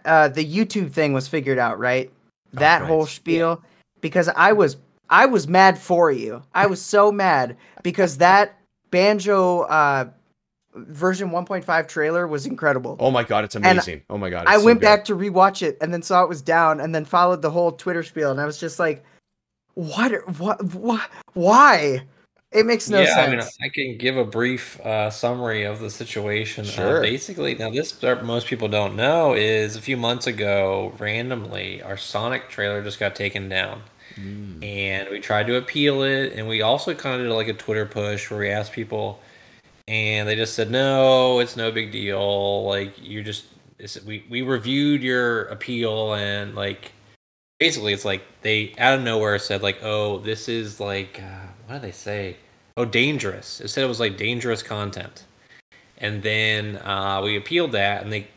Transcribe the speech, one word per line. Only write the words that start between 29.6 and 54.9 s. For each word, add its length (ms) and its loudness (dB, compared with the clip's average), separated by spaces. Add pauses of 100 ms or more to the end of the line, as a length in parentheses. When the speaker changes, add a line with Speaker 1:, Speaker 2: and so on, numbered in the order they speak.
Speaker 3:
a 60 -10
few 160 -4
months 320 -2
ago, 680 -2
randomly, 840 -8
our 140 -10
Sonic 520 -6
trailer 320 -4
just 200 -10
got 160 -4
taken 320 -6
down. 340 -6 (320)
Speaker 2:
Mm. 500 -14
Speaker 3:
And 460 -6
we 80 -8
tried 300 0
to 80 0
appeal 480 0
it, 300 -2
and 120 -8
we 160 -2
also 320 0
kinda 300 -6
did, 80 -2
like, 160 -2
a 60 -4
Twitter 320 -4
push 440 -6
where 80 -6
we 100 -2
asked 240 -4
people, 460 -8 (680)
and 400 -2
they 80 0
just 180 -2
said, 160 -2
"No, 720 4
it's 160 -2
no 160 -4
big 180 -4
deal. 720 -2
Like, 280 -4 (100)
you 220 -12
just, 220 -10 (340)
it's, 240 -14
we, 260 -14
we 120 -4
reviewed 600 0
your 440 0
appeal," 680 -4
and, 400 -6
like, 380 -8 (640)
basically, 340 0
it's 120 -4
like 180 -4 (200)
they, 360 -2
out 200 4
of 60 -4
nowhere, 360 0
said, 200 -4
like, 220 -2
"Oh, 360 -4
this 300 -8
is, 300 -6
like, 420 -8
uh, 280 -16 (180)
what 140 -14
did 20 -14
they 100 -12
say? 440 -10 (400)
Oh, 80 -2
dangerous." 760 -2
It 80 -12
said 160 -2
it 40 -2
was, 120 -4
like, 160 -2
dangerous 460 -4
content. 600 -10 (760)